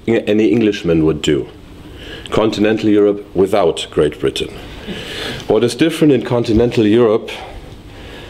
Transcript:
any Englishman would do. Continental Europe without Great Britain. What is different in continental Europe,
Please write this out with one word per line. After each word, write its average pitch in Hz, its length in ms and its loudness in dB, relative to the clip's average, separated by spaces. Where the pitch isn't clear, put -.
any 107 420 2
Englishman 85 540 2
would 78 180 0
do. 71 280 0
Continental 107 600 2
Europe 101 440 2
without 95 560 0
Great 73 300 0
Britain. 69 300 -4
What 110 160 2
is 120 120 0
different 160 360 2
in 120 120 2
continental 117 600 2
Europe, 113 460 2